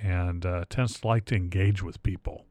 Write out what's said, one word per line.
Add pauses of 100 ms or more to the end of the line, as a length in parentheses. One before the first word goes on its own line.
and,
uh,
tends
to
like
to
engage
with
people,